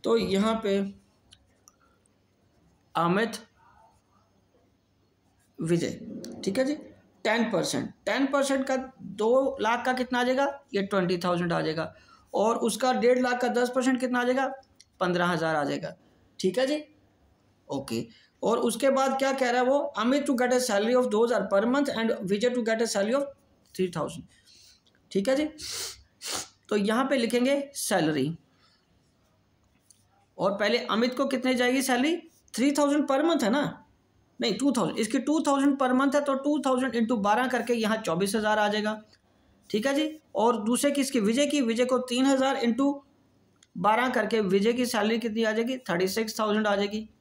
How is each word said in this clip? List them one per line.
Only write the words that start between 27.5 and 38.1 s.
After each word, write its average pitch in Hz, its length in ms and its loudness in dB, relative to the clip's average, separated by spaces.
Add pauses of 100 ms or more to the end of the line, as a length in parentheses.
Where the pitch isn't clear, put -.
salary, 160 600 0 (2000)
और 190 140 0
पहले 214 260 0
अमित 233 360 0
को 277 120 -2
कितने 254 280 0
जाएगी 247 280 2
salary? 269 340 0 (380)
three 269 180 2
thousand 294 360 2
per 269 140 2
month 330 200 2
है - 80 2
ना? - 360 -2 (540)
नहीं, 208 140 0
टू 262 180 0
थाउजेंड, 175 260 -2
इसकी 233 200 0
टू 294 220 0
thousand 277 380 2
per 254 140 2
month 269 220 2
है, 285 60 4
तो 285 140 0
two 285 240 0
thousand 262 360 0
into 233 240 0
बारह 214 280 2
करके 240 280 -2
यहाँ 220 220 0
चौबीस 196 380 -2